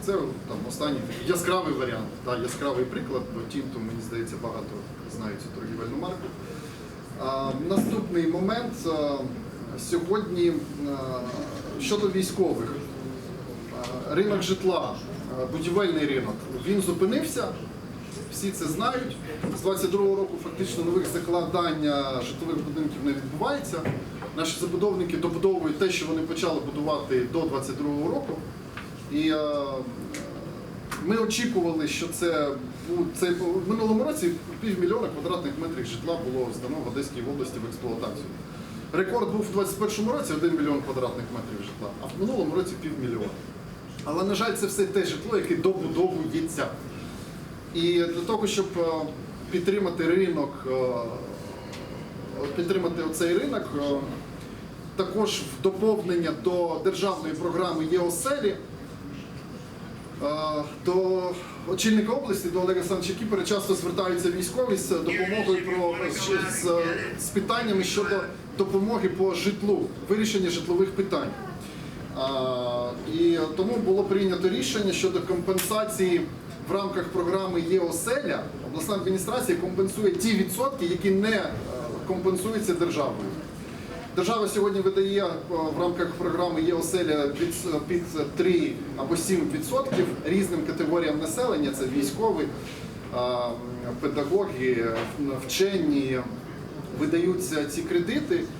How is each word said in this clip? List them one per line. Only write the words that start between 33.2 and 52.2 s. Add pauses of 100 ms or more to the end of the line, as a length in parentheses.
в
минулому
році (300)
півмільйона
квадратних
метрів
житла (120)
було
здано (100)
в
Одеській (120)
області
в
експлуатацію. (680)
Рекорд
був
у
двадцять
першому
році
один
мільйон
квадратних (100)
метрів
житла, (120)
а
в
минулому
році
півмільйона. (680)
Але,
на
жаль,
це
все
те
житло,
яке
добудовується. (1080)
І
для
того,
щоб, (120)
е, (680)
підтримати
ринок,
е, (1700)